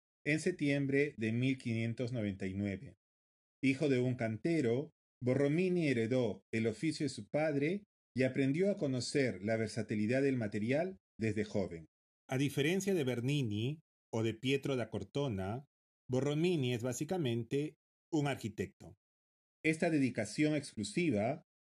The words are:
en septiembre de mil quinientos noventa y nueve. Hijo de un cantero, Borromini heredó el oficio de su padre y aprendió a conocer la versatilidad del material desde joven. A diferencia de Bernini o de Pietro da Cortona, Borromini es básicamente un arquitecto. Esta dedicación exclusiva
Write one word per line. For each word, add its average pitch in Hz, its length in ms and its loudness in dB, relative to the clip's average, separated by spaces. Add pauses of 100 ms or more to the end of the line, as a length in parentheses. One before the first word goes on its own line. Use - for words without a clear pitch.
(280)
en 156 120 2
septiembre 143 800 0
de 110 140 0
mil 127 260 2
quinientos 117 540 -2
noventa 104 340 -2
y 95 80 -4
nueve. 98 400 -4 (720)
Hijo 135 260 2
de 127 100 4
un 127 140 2
cantero, 127 800 0 (320)
Borromini 151 640 2
heredó 117 560 4 (100)
el 110 140 2
oficio 151 380 0
de 131 40 0
su 104 180 -10
padre 156 540 0 (340)
y 123 60 2
aprendió 139 480 2
a 196 80 0
conocer 127 680 0
la 113 140 2
versatilidad 110 640 0
del 135 160 2
material 120 600 -2 (220)
desde 104 260 0
joven. 85 420 -4 (420)
A 131 80 -2
diferencia 156 560 0
de 165 100 2
Bernini 123 760 0 (340)
o 113 80 0
de 110 140 0
Pietro 135 400 -2
da 117 160 -4
Cortona, 107 760 -4 (420)
Borromini 139 680 0
es 110 80 -4
básicamente 139 880 -2 (400)
un 143 140 2
arquitecto. - 640 -6 (720)
Esta 160 240 2
dedicación 143 640 0
exclusiva 139 880 -2 (240)